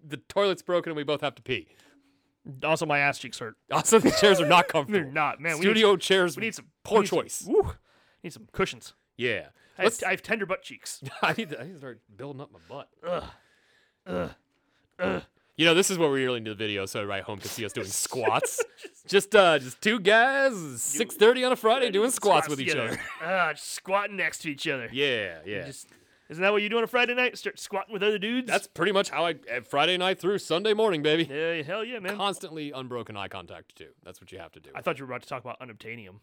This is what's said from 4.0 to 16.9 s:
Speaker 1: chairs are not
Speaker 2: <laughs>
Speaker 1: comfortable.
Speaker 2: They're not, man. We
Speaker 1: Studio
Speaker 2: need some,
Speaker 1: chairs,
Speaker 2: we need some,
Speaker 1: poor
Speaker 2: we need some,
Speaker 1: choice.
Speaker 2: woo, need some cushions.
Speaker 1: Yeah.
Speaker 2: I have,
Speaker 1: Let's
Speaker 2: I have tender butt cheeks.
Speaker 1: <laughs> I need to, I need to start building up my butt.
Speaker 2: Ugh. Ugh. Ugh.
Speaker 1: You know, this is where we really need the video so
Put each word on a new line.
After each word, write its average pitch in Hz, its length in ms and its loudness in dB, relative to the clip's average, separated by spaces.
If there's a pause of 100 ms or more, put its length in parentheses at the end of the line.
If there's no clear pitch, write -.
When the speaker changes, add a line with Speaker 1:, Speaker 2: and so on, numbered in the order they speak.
Speaker 1:
chairs 190 280 6
are 160 80 2
not 175 200 8
Speaker 2:
<laughs> - 20 -6
Speaker 1:
comfortable. 160 340 0
Speaker 2:
They're 135 80 -10
not, 147 300 0
man. 160 140 -2
We 151 60 -4
Speaker 1:
Studio 214 280 6
Speaker 2:
need 202 40 8
some, 180 60 2
Speaker 1:
chairs, 180 380 2
Speaker 2:
we 190 40 -8
need 220 140 -6
some, 135 100 -16 (180)
Speaker 1:
poor 214 160 4
Speaker 2:
we - 20 8
need 196 80 0
some, 165 100 0
Speaker 1:
choice. - 280 -6
Speaker 2:
woo, 370 240 2 (520)
need 170 100 -12
some 110 180 -20
cushions. 135 420 -4 (240)
Speaker 1:
Yeah. 107 300 -2 (300)
Speaker 2:
I 185 60 -2
have, - 20 4
Speaker 1:
Let's - 180 0
Speaker 2:
I - 80 -2
have 190 100 -4
tender 202 240 -4
butt 180 160 -4
cheeks. - 500 -16
Speaker 1:
<laughs> - 120 -16
I 160 100 2
need 214 160 -6
to, 135 100 -10
I 123 60 -12
need 180 80 -14
to 165 60 -20
start 123 200 -16 (160)
building 131 260 -14
up 101 100 -18
my 101 80 -20 (100)
butt. 131 200 -14 (160)
Speaker 2:
Ugh. 170 180 -4 (840)
Ugh. - 240 -6 (720)
Ugh. 180 240 -2 (360)
Speaker 1:
You 160 60 4
know, 165 80 6
this 190 160 4
is 190 80 -2
where 156 140 4
we 135 120 2
really 123 160 -2
need 110 120 -8
the 104 40 -8
video 101 300 -4
so 113 140 -6